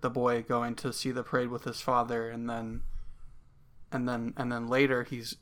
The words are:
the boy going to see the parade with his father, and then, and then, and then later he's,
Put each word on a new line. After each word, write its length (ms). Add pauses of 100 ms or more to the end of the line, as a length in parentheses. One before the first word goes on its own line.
the 80
boy 340
going 320
to 180
see 160
the 140
parade 260
with 140
his 180
father, 480
and 180
then, 340 (1080)
and 160
then, 300
and 140
then 160
later 360
he's, 380